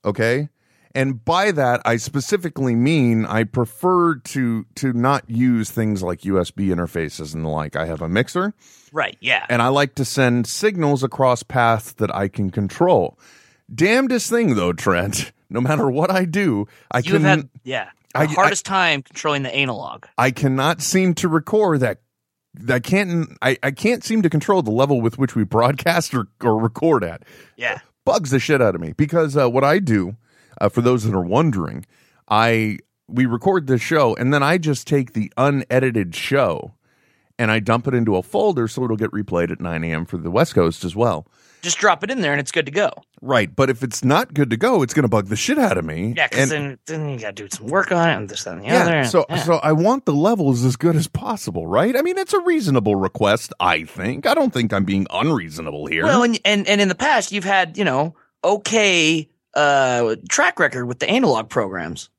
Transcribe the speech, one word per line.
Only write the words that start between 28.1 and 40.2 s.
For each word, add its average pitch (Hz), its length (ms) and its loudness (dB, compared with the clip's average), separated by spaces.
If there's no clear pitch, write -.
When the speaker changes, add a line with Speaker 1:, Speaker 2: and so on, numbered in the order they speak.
Speaker 1:
the 131 100 2
shit 139 200 2
out 104 140 4
of 85 60 -6
me 82 140 -8
because, 151 420 0
uh, 131 120 4
what 131 140 2
I 151 160 4
do, 110 380 0
uh, 101 80 2
for - 120 0
those 120 240 2
that 107 100 0
are 92 80 0
wondering, 95 640 0
I, 110 500 2
we 123 200 0
record 143 420 0
this 127 120 2
show 143 360 2
and 131 180 0
then 143 80 2
I 165 160 2
just 151 300 -2
take 139 240 0
the 110 240 -4
unedited 127 800 0
show 117 580 -2
and 110 140 2
I 110 80 2
dump 117 260 0
it 131 80 -2
into 110 220 2
a 92 80 0
folder 180 420 0
so 127 160 -6
it'll 113 140 -2
get 107 160 -4
replayed 87 400 -2
at - 80 -10
nine 82 240 -4
A 82 80 -4
M 80 140 -4
for 92 100 -8
the 82 160 -6